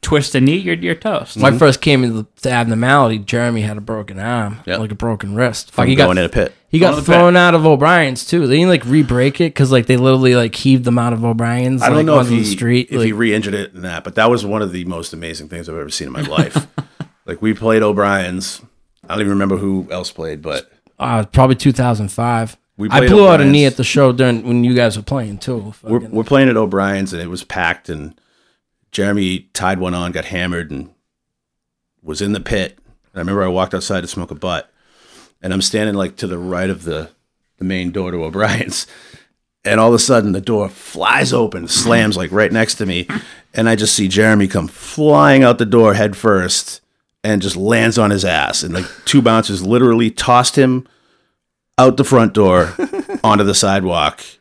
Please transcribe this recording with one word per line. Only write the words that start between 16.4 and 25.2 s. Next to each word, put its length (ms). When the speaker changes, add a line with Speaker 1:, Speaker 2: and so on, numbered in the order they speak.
Speaker 3:
Like, 160
we 100
played 300
O'Brien's. 800
I 60
don't 80
even 100
remember 240
who 340
else 220
played, 300
but 280
Speaker 2:
Uh, 260
probably 320
two 160
thousand 400
five. 440
Speaker 3:
We 140
Speaker 2:
I 100
Speaker 3:
played 100
Speaker 2:
blew 180
out 120
a 40
knee 60
Speaker 3:
O'Brien's. 60
Speaker 2:
at 60
the 60
show 280
during 340
when 160
you 120
guys 220
were 60
playing, 360